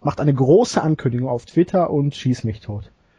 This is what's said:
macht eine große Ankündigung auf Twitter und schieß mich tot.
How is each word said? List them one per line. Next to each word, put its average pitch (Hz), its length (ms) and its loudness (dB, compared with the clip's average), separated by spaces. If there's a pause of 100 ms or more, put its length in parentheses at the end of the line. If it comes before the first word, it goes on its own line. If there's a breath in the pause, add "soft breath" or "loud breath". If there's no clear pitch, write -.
macht - 200 -4
eine 143 120 2
große 156 480 4
Ankündigung 131 460 -2
auf 123 180 -6
Twitter 175 440 0
und 143 260 -2
schieß 127 300 -2
mich 110 160 -6
tot. 104 300 -12 (280 loud breath)